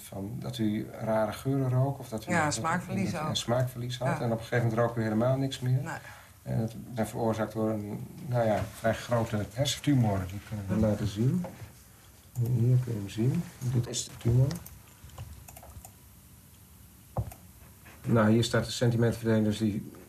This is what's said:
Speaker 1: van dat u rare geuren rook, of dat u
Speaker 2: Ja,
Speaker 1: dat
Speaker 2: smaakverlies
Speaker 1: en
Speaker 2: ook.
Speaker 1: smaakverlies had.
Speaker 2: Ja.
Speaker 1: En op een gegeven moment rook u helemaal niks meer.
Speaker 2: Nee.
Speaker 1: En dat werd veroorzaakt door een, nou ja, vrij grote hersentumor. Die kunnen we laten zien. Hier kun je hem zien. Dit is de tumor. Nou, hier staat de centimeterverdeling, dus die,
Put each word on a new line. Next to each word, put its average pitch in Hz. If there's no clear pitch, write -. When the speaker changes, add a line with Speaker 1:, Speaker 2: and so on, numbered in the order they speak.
Speaker 1:
van 101
dat -
u 107
rare 110
geuren 135
rook, 131
of -
dat 110
u 175
Speaker 2:
Ja, 165
Speaker 1:
dat 147
Speaker 2:
smaakverlies 175
Speaker 1:
en 160
Speaker 2:
ook. 151
Speaker 1:
smaakverlies 123
had. 165
Speaker 2:
Ja. 165
Speaker 1:
En 120
op 110
een -
gegeven 123
moment 110
rook 117
u 113
helemaal 113
niks 135
meer. 127
Speaker 2:
Nee. 160
Speaker 1:
En 127
dat 110
werd 110
veroorzaakt 110
door 110
een, 104
nou 120
ja, 101
vrij 113
grote 113
hersentumor. 123
Die 101
kunnen 104
we 107
laten 104
zien. 131
Hier 123
kun 117
je 104
hem 98
zien. 143
Dit 123
is -
de -
tumor. 120
Nou, 113
hier 117
staat 113
de -
centimeterverdeling, 113
dus 104
die, 107